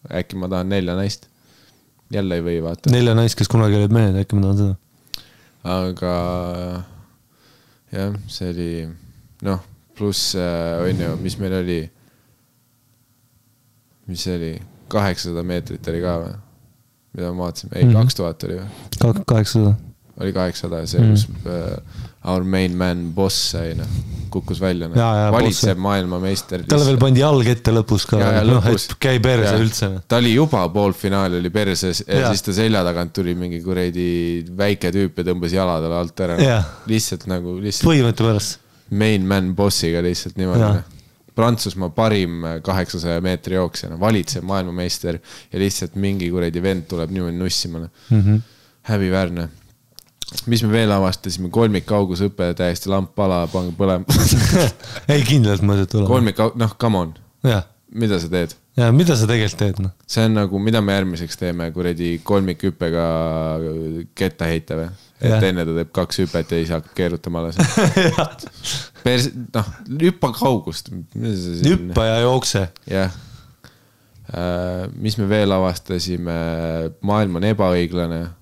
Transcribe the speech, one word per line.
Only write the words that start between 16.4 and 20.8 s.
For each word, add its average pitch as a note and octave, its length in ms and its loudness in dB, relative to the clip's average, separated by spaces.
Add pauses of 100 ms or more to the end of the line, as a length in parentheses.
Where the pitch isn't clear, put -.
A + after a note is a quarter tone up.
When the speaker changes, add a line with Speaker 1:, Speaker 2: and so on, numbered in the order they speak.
Speaker 1:
Mida F2 180 -6
ma F2+ 140 -4
vaatasin? F2 300 -10
Ei, - 80 4
Speaker 2:
Mhm. A#2+ 100 8
Speaker 1:
kaks A#2+ 240 4
tuhat E2 300 -6
oli F2 120 -4
või? G#2 80 -12 (300)
Speaker 2:
Ka-, A2 280 4
kaheksasada. G#2+ 480 4 (460)
Speaker 1:
Oli F#2+ 120 -2
kaheksasada F2 480 -4